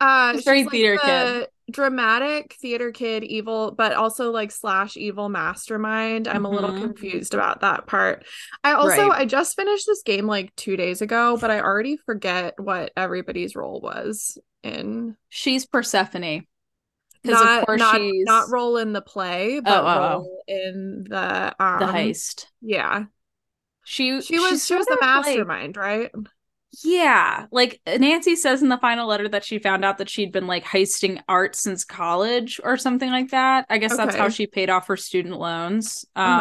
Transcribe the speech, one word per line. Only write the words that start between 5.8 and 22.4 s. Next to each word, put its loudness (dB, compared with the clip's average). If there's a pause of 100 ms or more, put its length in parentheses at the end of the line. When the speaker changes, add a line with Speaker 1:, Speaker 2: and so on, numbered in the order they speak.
Speaker 1:
I'm -2
a -8
little -2
Speaker 2:
Mm-hmm. -6
Speaker 1:
confused -8
about 0
that -2
part. 0 (400)
I 4
also, 4
Speaker 2:
Right. 4
Speaker 1:
I 2
just 0
finished -2
this 0
game, 0
like, -4
two -4
days -2
ago, 2
but 0
I 0
already 0
forget -4
what -4
everybody's -4
role -8
was -8 (240)
in. -8 (140)
Speaker 2:
She's -2
Persephone. -2 (760)
'Cause 2
of 8
Speaker 1:
Not, 4
Speaker 2:
course 2
Speaker 1:
not, 6
Speaker 2:
she's 0
Speaker 1:
not 4
role 2
in -2
the -4
play, -4
Speaker 2:
Oh, -4
Speaker 1:
but 4
Speaker 2:
oh, -2
oh. 4
Speaker 1:
role -6
in -8
the, -4
um, 2
Speaker 2:
The 2
heist. -2 (160)